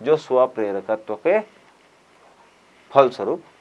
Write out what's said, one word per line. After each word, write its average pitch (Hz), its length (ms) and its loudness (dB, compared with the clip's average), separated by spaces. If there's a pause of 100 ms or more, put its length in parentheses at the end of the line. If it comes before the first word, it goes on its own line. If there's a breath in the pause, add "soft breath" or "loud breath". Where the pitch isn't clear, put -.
जो 147 140 2
स्वप्रेरकत्व 110 1000 -2
के 185 240 0 (1500)
फलस्वरूप 131 520 2 (180)